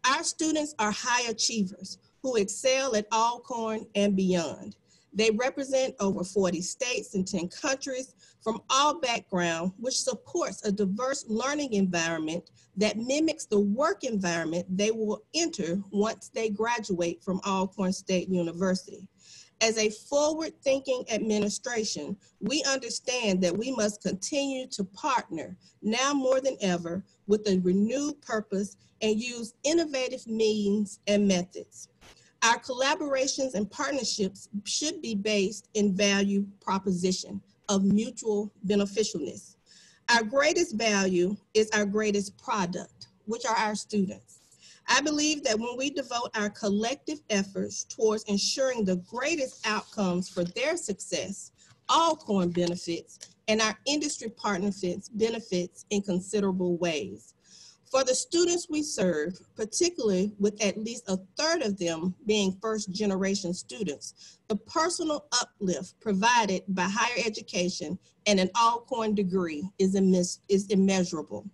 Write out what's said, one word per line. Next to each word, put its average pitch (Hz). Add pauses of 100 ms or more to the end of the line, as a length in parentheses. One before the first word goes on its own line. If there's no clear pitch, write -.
Our 302
students 311
are 214
high 240
achievers 208 (240)
who 254
excel 262
at 208
Alcorn 226 (100)
and 202
beyond. 180 (380)
They 220
represent 262
over 196
forty 180
states 247
and 190
ten 185
countries 269 (340)
from 220
all 285
backgrounds, 180
which 247
supports -
a 214
diverse 214
learning 262
environment 165 (280)
that 208
mimics 294
the 208
work 269
environment 175
they 202
will 220 (140)
enter 202 (100)
once 214
they 226
graduate 208
from 185
Alcorn 190
State 185
University. 180 (540)
As 220
a 214
forward-thinking 277
administration, 208 (240)
we 262
understand 240
that 175
we 240
must 214
continue 262
to 202
partner, 185 (240)
now 247
more 262
than 262
ever, 175 (220)
with 214
a 190
renewed 226
purpose 214 (240)
and 214
use 240 (100)
innovative 277
means 214
and 208
methods. - (540)
Our 233
collaborations 269
and 208
partnerships 247 (160)
should 311
be 226
based 202
in 208
value 202 (160)
proposition 190 (280)
of 196
mutual 208 (160)
beneficialness. 202 (500)
Our 233
greatest 285
value 196 (180)
is 214
our 214
greatest 202
product, 180 (180)
which 233
are 226
our 214
students. - (480)
I 247
believe 302
that 214
when 240
we 269
devote 247
our 208
collective 220 (100)
efforts 196
towards 214
ensuring 233
the 185 (180)
greatest 262
outcomes 185
for 175
their 254
success, - (380)
Alcorn 262
benefits 175 (300)
and 214
our 220
industry 294
partnerships 196
benefits 220
in 202
considerable 185
ways. 151 (580)
For 262
the 254
students 349
we 302
serve, 185 (160)
particularly 214
with 208
at 202
least 226
a 185 (200)
third 320
of 202
them 170 (120)
being 202
first 220
generation 196
students, - (120)
the 214
personal 311 (160)
uplift 180
provided 208
by 185
higher 226
education 180 (280)
and 196
an 185 (100)
Alcorn 233
degree 180 (100)
is 190
immes-, 185 (100)
is 196
immeasurable. 190